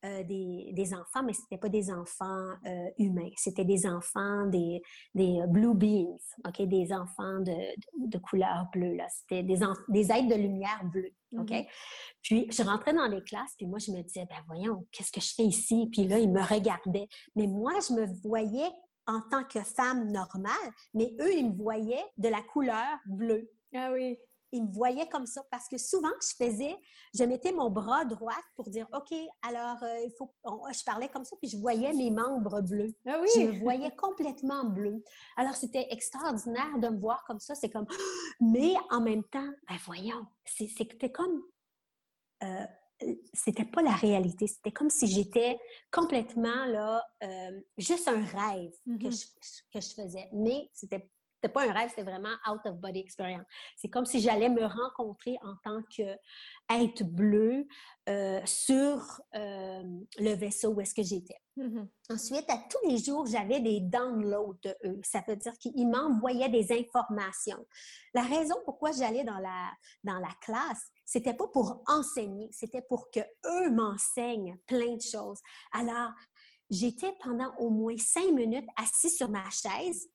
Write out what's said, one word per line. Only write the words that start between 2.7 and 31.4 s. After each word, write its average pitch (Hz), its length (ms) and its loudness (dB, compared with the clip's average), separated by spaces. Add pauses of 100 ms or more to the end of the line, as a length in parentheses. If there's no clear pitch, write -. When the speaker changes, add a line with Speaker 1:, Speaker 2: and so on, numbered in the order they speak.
Speaker 1:
humains. 180 380 2
C'était 190 280 0
des 185 200 4
enfants, 202 600 -2
des, 175 340 2 (320)
des, 180 280 4
euh, 175 80 2
blue 214 260 8
beings, 190 420 4 (300)
ok ? 180 220 -4
Des 180 240 4
enfants 190 480 -4
de, 185 100 0
de, 208 560 -6
de 214 120 -4
couleur 180 540 2
bleue, 175 220 0
là. 175 140 -4
C'était - 340 -4
des 185 220 4
enf-, 190 240 -2
des 208 240 6
êtres 247 160 6
de 226 80 6
lumière 202 480 0
bleue, 185 260 -2 (260)
ok ? 226 140 -4
Speaker 2:
Mhm. - 160 -2 (560)
Speaker 1:
Puis, 220 260 4
je 226 140 0
rentrais 208 300 2
dans 302 160 4
les 196 160 -2
classes, 214 320 -6
puis 196 100 -8
moi, 190 140 -4
je 220 100 -6
me 185 120 -2
disais, « 180 280 -8
Ben 160 60 -12 (100)
voyons, 180 460 -4
qu'est-ce - 180 -8
que - 100 -6
je - 140 -4
fais - 80 2
ici ? » 226 500 4
Puis 202 140 4
là, 202 140 4
ils 214 100 6
me 190 120 6
regardaient. 202 680 2 (260)
Mais 208 140 4
moi, 214 240 0 (160)
je 254 60 2
me 220 120 2 (160)
voyais 220 480 0 (380)
en 226 120 0 (120)
tant 269 100 2
que 233 220 -4
femme 254 480 0
normale, 196 400 -2 (420)
mais 226 240 2
eux, 349 160 4
ils 262 160 4
me 185 60 -2
voyaient 220 500 -2 (120)
de 220 100 2
la 214 140 0
couleur 254 640 0
bleue. 220 440 0 (240)
Speaker 2:
Ah 262 180 -2
oui. 254 240 -2 (360)
Speaker 1:
Il 240 120 0
me 196 80 -2
voyait 247 360 2
comme 269 180 -4
ça 269 240 -10
parce 247 180 -10
que 254 100 -6
souvent 311 320 0
que - 140 -4
je - 100 -2 (100)
faisais, 247 320 0 (380)
je 233 100 4
mettais 254 280 2
mon 277 180 2
bras 220 340 2
droit 226 320 -4 (200)
pour - 140 -10
dire, « 220 240 -6
Ok, 285 180 -6 (300)
alors, 240 400 -4
euh, 233 220 -4
il 240 120 -6
faut, » - 180 -12 (100)
on, 214 160 -6 (120)
je - 120 -6
parlais 233 240 -2
comme 269 160 -8
ça, 415 160 -16